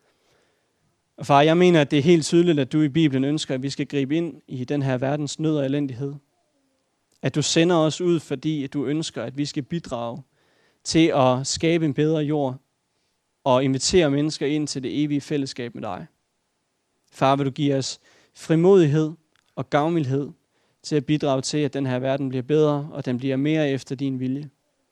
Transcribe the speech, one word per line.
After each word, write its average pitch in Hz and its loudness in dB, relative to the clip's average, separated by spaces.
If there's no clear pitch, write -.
Og - -12
far, 143 6
jeg 156 6
mener, 175 6
at 139 0
det 151 4
er 131 2
helt 165 4
tydeligt, 170 4
at 127 -2
du 156 2
i 156 2
Bibelen 135 2
ønsker, 143 -2
at 127 -6
vi 139 -6
skal 139 -6
gribe 139 -2
ind 165 -4
i 127 -8
den 147 -2
her 131 0
verdens 139 -4
nød 156 0
og 139 -2
elendighed. 139 -4
At 135 -4
du 151 0
sender 170 2
os 156 0
ud, 175 2
fordi 147 -6
at 127 -10
du 143 -4
ønsker, 147 -6
at 131 -10
vi 147 -2
skal 143 -8
bidrage 127 -8
til 165 4
at 127 2
skabe 165 0
en 143 0
bedre 156 0
jord 143 -2
og 131 4
invitere 139 2
mennesker 147 -2
ind 147 -2
til 139 -8
det 123 -2
evige 147 -2
fællesskab 135 -6
med 131 -12
dig. 110 -10
Far, 139 2
vil 139 -2
du 135 -2
give 143 -2
os - -6
frimodighed 160 4
og - -10
gavmildhed 147 0
til - -4
at 143 0
bidrage 147 0
til, - -6
at 147 -2
den 139 -4
her 127 -2
verden 135 -2
bliver 131 -4
bedre, 147 0
og - -10
den 123 -2
bliver 135 -2
mere 151 0
efter 135 -6
din 135 -6
vilje. 135 -6